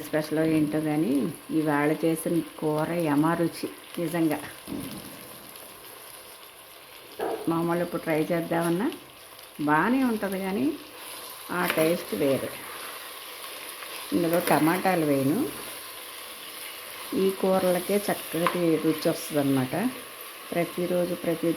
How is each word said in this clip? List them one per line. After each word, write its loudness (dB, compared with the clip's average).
స్పెషల్ 0
ఏంటో 2
కానీ 2
ఇవాళ 4
చేసిన 2
కూర 0
యమ 4
రుచి 0
నిజంగా. 2
మామూలు 2
ఇప్పుడు -4
ట్రై 2
చేద్దామన్నా 2
బాగానే 6
ఉంటుంది, -2
కానీ 0
ఆ 2
టేస్ట్ 2
వేరు. 2
ఇందులో 4
టమాటాలు 4
వేయను. 4
ఈ 6
కూరలకే 4
చక్కటి 0
రుచి 2
వస్తుందన్నమాట. 2
ప్రతిరోజు 0
ప్రతి 0